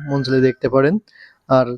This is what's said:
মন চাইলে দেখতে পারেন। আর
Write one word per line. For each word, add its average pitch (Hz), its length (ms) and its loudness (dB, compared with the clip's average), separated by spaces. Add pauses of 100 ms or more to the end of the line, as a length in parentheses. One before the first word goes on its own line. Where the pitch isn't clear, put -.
মন 139 140 -2
চাইলে 127 180 0
দেখতে 131 280 0
পারেন। 135 260 2 (520)
আর 131 180 2 (120)